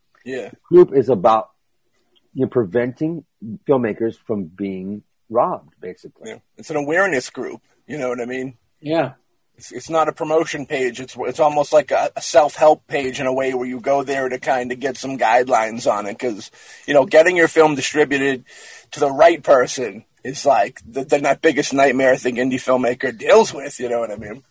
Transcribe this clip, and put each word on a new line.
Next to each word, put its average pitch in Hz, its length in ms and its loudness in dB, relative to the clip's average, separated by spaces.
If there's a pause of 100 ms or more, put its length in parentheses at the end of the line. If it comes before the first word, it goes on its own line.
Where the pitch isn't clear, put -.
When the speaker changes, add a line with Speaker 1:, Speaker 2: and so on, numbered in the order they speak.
(240)
Speaker 1:
Yeah. 127 260 -10
Speaker 2:
The - 80 -20 (120)
group 180 240 8
is 131 160 2
about, 110 400 2 (840)
you 131 120 -2
know, - 40 -8
preventing 123 760 -4 (420)
filmmakers 113 480 0
from 101 300 -8
being 95 560 -10 (280)
robbed, 131 520 -4
basically. - 480 -18
Speaker 1:
Yeah. 110 80 -16 (200)
It's - 120 -20
an 156 80 -8
awareness 160 540 -2
group. 117 300 -12 (260)
You 147 100 -10
know 127 120 -4
what 123 120 -6
I 117 40 -6
mean? 131 320 -10 (220)
Speaker 3:
Yeah. 147 340 -2 (440)
Speaker 1:
It's, - 140 -20
it's - 180 -14
not 160 180 2
a - 60 -4
promotion 156 520 -2
page. 127 340 -4
It's, 127 200 -16
it's 120 200 -6
almost 147 340 2
like 143 180 2
a, 120 240 0
a - 60 -10
self-help 156 680 2
page 131 320 -4
in 131 80 -4
a 131 60 0
way 131 200 -2
where 127 140 -4
you 127 120 -8
go 139 240 0
there 135 260 -4
to 127 100 -6
kinda 127 360 -2
get 131 220 -6
some 135 200 -8
guidelines 120 760 0
on 104 140 -4
it. 104 140 -8
'Cause, 110 320 -6 (360)
you 147 60 -2
know, 135 120 4
getting 165 300 4
your 165 120 4
film 156 280 4
distributed 135 680 -2 (460)
to 147 80 -14
the 170 120 2
right 156 320 4
person 120 640 0 (180)
is, 135 220 -10
like, 127 420 2
the, - 160 -8
the - 160 0
ni-, 143 220 0
biggest 147 320 0
nightmare 135 400 4
I 135 40 2
think 123 200 -4
indie 127 160 0
filmmaker 127 640 -2
deals 214 360 4
with. 139 260 -12
You 123 100 -6
know 117 100 -2
what 110 120 -6
I 104 40 -10
mean? 110 360 -16